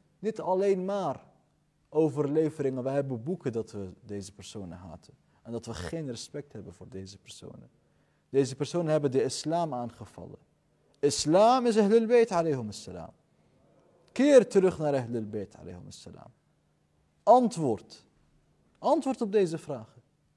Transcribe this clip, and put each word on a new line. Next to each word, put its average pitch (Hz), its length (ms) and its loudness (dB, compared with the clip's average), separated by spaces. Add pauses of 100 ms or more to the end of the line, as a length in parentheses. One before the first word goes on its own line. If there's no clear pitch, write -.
(180)
niet 214 220 -6
alleen 185 440 0
maar 190 400 -4 (640)
overleveringen, 147 920 0
we 131 80 -4
hebben 135 320 -4
boeken 143 300 -6
dat 110 180 -6
we 98 180 -10 (160)
deze 101 280 -12
personen 90 460 -16
haten. 90 360 -20 (280)
En 113 100 -16
dat 117 140 -10
we 113 80 -10
geen 147 320 -8
respect 139 460 -12
hebben 92 220 -16
voor - 140 -20
deze 95 300 -16
personen. - 520 -20 (580)
Deze 131 280 0
personen 160 360 -4
hebben 147 180 0
de 127 120 2
islam 156 520 -4
aangevallen. 117 640 -14 (600)
Islam 208 680 4
is 220 120 2
Ahlul 220 280 6
Bayt, 233 240 4
alayhimussalam. 110 800 -4 (1000)
Keer 269 360 8
terug 185 300 2
naar 147 160 0
Ahlul 117 320 -4
Bayt, 104 300 -10
alayhimussalam. 90 760 -18 (880)
Antwoord. 170 840 2 (760)
Antwoord 269 420 -2
op 208 120 -4
deze 180 260 2
vragen. - 440 -14 (340)